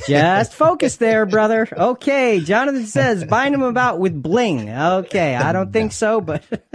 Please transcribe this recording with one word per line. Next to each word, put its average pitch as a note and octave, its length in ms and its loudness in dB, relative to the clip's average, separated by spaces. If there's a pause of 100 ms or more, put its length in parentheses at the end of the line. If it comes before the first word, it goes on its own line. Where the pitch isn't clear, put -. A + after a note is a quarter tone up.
Just F3 460 2
focus D#4 420 0
there, A3 300 2
brother. A3 460 0
Okay, B3 680 0
Jonathan A#3 480 0
says, A#3 380 0
"Bind B3+ 280 2
them C#4 80 0
about B3 380 0
with F3 200 -2
bling." D#3 520 0
Okay, E3+ 640 0
I C#3 160 0
don't F#3+ 200 -2
think A3 200 0
so, A3 280 0
but D#3 240 -6 (320)